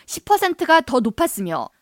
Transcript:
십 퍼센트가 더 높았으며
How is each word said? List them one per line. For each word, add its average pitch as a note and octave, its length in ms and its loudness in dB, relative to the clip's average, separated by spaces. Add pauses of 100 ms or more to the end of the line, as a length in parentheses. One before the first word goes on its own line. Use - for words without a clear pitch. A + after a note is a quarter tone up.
십 - 180 -12
퍼센트가 E4+ 580 2
더 B3 200 0
높았으며 G3 680 -4 (140)